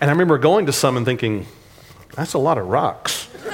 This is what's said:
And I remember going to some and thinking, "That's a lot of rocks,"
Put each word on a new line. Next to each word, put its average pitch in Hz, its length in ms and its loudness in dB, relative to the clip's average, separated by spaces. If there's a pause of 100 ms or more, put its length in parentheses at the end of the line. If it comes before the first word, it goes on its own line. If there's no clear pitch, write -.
And 143 100 2
I - 20 4
remember 165 240 4
going 165 300 4
to 143 60 0
some 127 260 0
and 117 80 -2
thinking, 107 400 -2 (680)
"That's 165 200 -6
a 165 40 0
lot 147 200 0
of 95 80 -4
rocks," 113 600 -4 (260)